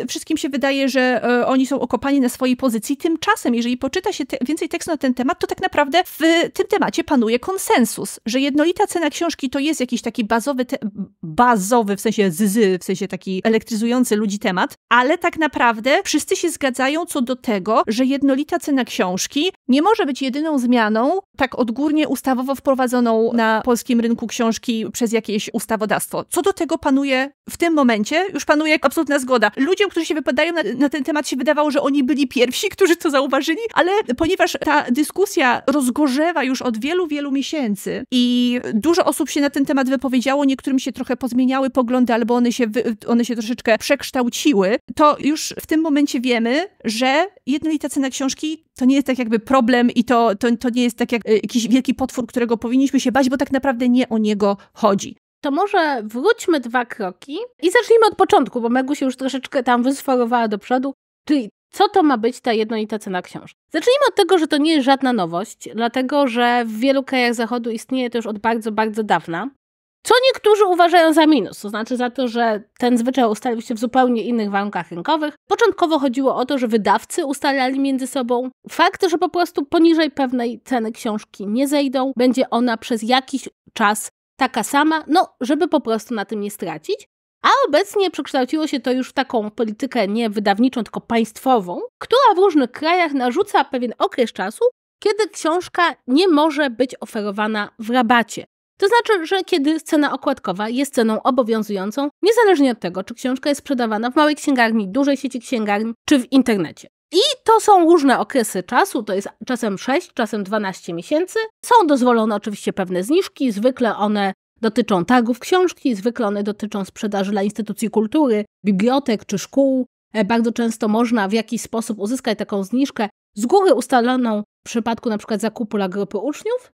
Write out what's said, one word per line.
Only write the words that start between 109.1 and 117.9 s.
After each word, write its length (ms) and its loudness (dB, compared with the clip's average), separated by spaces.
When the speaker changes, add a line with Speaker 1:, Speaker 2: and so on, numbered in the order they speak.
Speaker 2:
jest 140 -4
czasem 320 -4
sześć, 360 -4
czasem 300 -4
dwanaście 500 -6
miesięcy. 440 -2
Są 220 6
dozwolone 480 4
oczywiście 380 -6
pewne 300 -4
zniżki, 500 0
zwykle 440 0
one 360 0
dotyczą 440 0
targów 340 2
książki, 560 0
zwykle 320 -2
one 160 -2
dotyczą 420 -6
sprzedaży 460 -4
dla 120 0
instytucji 480 -4